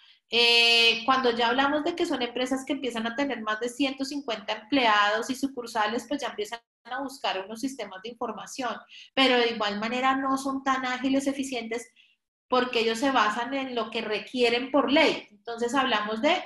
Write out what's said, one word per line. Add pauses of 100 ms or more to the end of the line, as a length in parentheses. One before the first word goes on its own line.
(300)
Eh,
cuando
ya
hablamos
de
que
son
empresas
que
empiezan
a
tener
más
de
ciento
cincuenta
empleados
y
sucursales,
pues
ya
empiezan (280)
a
buscar
unos
sistemas
de
información, (400)
pero
de
igual
manera
no
son
tan
ágiles,
eficientes, (600)
porque
ellos
se
basan
en
lo
que
requieren
por
ley.
Entonces
hablamos
de